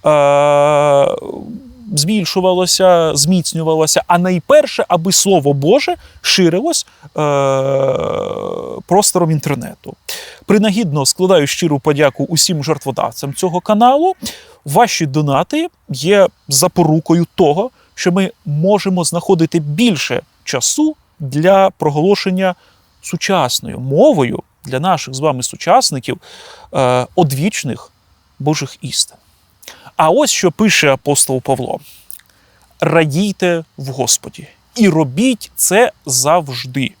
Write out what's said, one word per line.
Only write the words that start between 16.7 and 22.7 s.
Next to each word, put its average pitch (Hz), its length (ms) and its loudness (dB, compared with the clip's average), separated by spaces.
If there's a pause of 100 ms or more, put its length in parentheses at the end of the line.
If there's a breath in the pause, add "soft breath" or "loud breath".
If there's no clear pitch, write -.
того, 185 360 2 (240 soft breath)
що - 180 -2
ми 190 200 0 (120)
можемо 180 600 0
знаходити 170 540 0
більше 156 640 -2 (220)
часу 302 520 -2 (220)
для 165 520 2
проголошення 185 840 0 (480 soft breath)